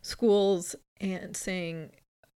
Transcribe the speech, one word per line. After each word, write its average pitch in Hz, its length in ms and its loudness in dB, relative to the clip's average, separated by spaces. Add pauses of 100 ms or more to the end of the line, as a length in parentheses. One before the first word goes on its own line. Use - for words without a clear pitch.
schools 196 720 2 (260)
and 185 360 -6
saying, 170 540 -6 (460)